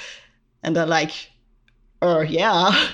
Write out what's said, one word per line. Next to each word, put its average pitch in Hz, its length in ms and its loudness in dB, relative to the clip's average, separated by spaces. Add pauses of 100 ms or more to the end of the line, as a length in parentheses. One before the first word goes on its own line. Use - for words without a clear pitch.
(640)
And - 120 -4
they're 165 120 0 (140)
like, 156 100 -6 (880)
"Uh, 165 260 2
yeah," 180 440 2 (220)